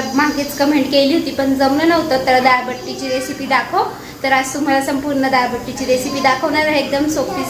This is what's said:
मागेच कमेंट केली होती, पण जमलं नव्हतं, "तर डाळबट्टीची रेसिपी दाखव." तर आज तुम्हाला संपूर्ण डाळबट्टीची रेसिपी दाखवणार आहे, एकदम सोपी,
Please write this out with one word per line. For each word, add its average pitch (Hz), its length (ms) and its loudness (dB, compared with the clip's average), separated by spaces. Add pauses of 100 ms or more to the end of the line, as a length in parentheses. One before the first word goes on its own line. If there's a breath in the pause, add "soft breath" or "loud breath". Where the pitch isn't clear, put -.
(160)
मागेच 285 420 0
कमेंट 285 340 2
केली 277 220 4
होती, 320 180 0
पण 269 240 0
जमलं 285 340 2
नव्हतं, 262 360 2
"तर 254 180 4
डाळबट्टीची 254 680 0
रेसिपी 269 360 -4
दाखव." 269 380 0 (400 loud breath)
तर 269 80 -2
आज 262 220 2
तुम्हाला 269 320 0
संपूर्ण 269 460 -2
डाळबट्टीची 247 540 -2
रेसिपी 254 340 0
दाखवणार 294 480 0
आहे, 302 120 2
एकदम 277 280 0
सोपी, 285 420 -2